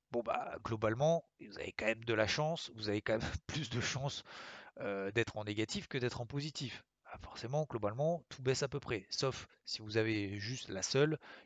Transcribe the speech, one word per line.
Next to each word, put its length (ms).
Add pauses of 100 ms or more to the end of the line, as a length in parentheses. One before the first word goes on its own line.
(120)
bon, 120
bah, 400
globalement, 640 (160)
vous 160
avez 160
quand 140
même 180
de 80
la 140
chance, 480
vous 120
avez 140
quand 160
même 40
<laughs> 260
plus 220
de 120
chance, 420 (580)
euh, 300
d'être 240
en 80
négatif 440
que 100
d'être 240
en 40
positif. 600 (180)
Bah, 180
forcément, 480
globalement, 600
tout 120
baisse 220
à 40
peu 120
près, 300
sauf 380 (180)
si 160
vous 160
avez 420
juste 300
la 140
seule 360 (260)